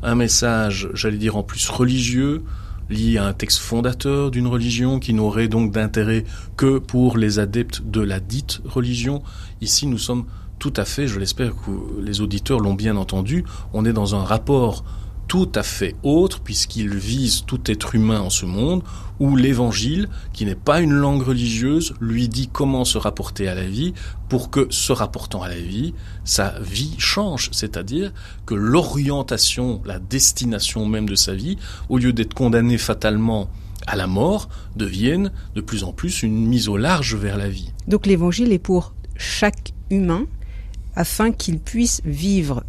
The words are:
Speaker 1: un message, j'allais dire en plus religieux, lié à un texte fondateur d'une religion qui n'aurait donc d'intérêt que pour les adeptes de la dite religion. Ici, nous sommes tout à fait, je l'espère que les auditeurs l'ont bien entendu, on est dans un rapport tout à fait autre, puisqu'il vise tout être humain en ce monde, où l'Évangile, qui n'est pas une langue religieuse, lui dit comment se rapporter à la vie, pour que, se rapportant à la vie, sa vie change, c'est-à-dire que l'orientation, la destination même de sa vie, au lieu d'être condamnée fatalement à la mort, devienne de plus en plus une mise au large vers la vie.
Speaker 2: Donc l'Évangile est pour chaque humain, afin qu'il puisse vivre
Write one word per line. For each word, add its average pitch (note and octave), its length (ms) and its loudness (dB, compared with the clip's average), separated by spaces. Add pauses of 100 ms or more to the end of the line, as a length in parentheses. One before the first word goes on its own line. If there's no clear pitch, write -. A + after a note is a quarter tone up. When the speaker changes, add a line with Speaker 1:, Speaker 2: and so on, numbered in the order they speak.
Speaker 1:
un A#2+ 120 0
message, A2 760 2
j'allais G#2+ 240 0
dire G#2 200 0
en G2+ 60 -2
plus - 260 -4
religieux, B2+ 760 2 (460)
lié A2+ 300 2
à G2+ 80 2
un G2 60 0
texte - 260 0
fondateur C3 720 0
d'une B2 160 2
religion B2 520 2
qui A#2+ 140 0
n'aurait G#2+ 340 4
donc A2 240 2
d'intérêt A2 540 2 (320)
que C3+ 220 4
pour B2+ 380 4
les G#2+ 220 4
adeptes G#2+ 460 -2
de A2 160 0
la G2 180 0
dite A2 460 -6
religion. B2 560 -2 (400)
Ici, A#2 240 2
nous B2 140 0
sommes B2 260 -2 (340)
tout C#3+ 160 -2
à G#2 80 2
fait, C#3 240 -2
je G2+ 120 -2
l'espère G#2 360 0
que G2 460 -6
les G2+ 200 -2
auditeurs G2+ 380 0
l'ont G2+ 140 2
bien G#2 240 0
entendu, G2 480 0 (260)
on A2 140 0
est A#2 80 4
dans G#2 220 2
un G2 80 0
rapport A2+ 600 2 (440)
tout F3+ 280 2
à G#2 80 0
fait - 400 -4
autre, E3 380 4
puisqu'il G#2 520 -2
vise A2+ 540 0
tout B2+ 140 -2 (100)
être - 240 -2
humain A2 240 4
en F#2 100 -2
ce - 160 -2
monde, C3+ 380 0 (340)
où C#3 200 4
l'Évangile, B2 720 2 (240)
qui - 100 -4
n'est G2 120 0
pas D#3+ 260 4
une D#3 100 6
langue C#3+ 300 4
religieuse, B2 800 0
lui A#2 260 2
dit B2 240 -2
comment C3+ 320 2
se A#2 140 2
rapporter G2+ 500 -2
à F2+ 80 -2
la F#2 100 -2
vie, B2+ 280 -2 (340)
pour B2+ 240 0
que, C3+ 200 4
se - 200 0
rapportant G#2+ 500 -2
à F#2 60 -8
la F2 120 -6
vie, G2+ 340 -4 (320)
sa - 340 0
vie A2 380 -4
change, G3 560 0
c'est-à-dire A#2 580 -4 (340)
que A2+ 100 -2
l'orientation, B2+ 1300 2
la F#2 140 -6
destination A2 840 0
même G#2+ 220 0
de G#2 80 -2
sa G2+ 180 2
vie, C3+ 240 -4 (300)
au B2+ 100 2
lieu B2 140 4
d'être A2+ 220 0
condamnée A#2 440 4
fatalement G#2+ 720 0 (380)
à - 80 -2
la F#2+ 120 -2
mort, C#3 420 2 (260)
devienne A2+ 560 0 (240)
de G#2+ 60 -4
plus G2+ 240 -4
en F2 80 -6
plus F2+ 300 -4
une A2 220 2
mise A2+ 220 2
au G2+ 80 0
large B2+ 400 2
vers G2+ 220 -2
la G2+ 100 -2
vie. F#2 240 -6 (160)
Speaker 2:
Donc G#3 180 2
l'Évangile F#3+ 460 4
est F3+ 80 4
pour F3+ 340 0 (220)
chaque - 580 -2 (160)
humain, G3 360 2 (680)
afin G#3+ 380 2
qu'il E3+ 280 -2
puisse - 440 0
vivre D#3 640 0